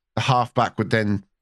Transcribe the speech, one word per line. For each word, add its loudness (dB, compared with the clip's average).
The -2
halfback 0
would -2
then 0